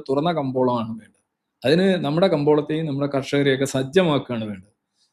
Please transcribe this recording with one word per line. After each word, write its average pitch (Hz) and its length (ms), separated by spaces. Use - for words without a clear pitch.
തുറന്ന 147 220
കമ്പോളമാണ് 127 580
വേണ്ടത്. - 320
അതിന് 175 400
നമ്മുടെ 160 220
കമ്പോളത്തെയും 151 580
നമ്മുടെ 143 300
കർഷകരെയൊക്കെ 135 500
സജ്ജമാക്കുകയാണ് 135 800
വേണ്ടത്. 98 240